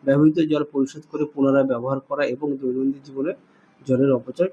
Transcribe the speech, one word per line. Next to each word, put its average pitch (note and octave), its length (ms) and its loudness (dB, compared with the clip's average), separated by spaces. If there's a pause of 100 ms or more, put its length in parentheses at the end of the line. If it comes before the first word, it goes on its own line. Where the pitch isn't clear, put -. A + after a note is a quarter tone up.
ব্যবহৃত D3 340 4 (140)
জল D3+ 120 0 (100)
পরিশোধ C#3 380 -2
করে D3+ 120 -4 (100)
পুনরায় C3+ 380 2
ব্যবহার B2+ 360 -2
করা C#3+ 160 -4 (120)
এবং D3 120 -6 (120)
দৈনন্দিন C3+ 480 -2
জীবনে C3+ 240 -6 (560)
জলের C3+ 300 2
অপচয় C3 360 -4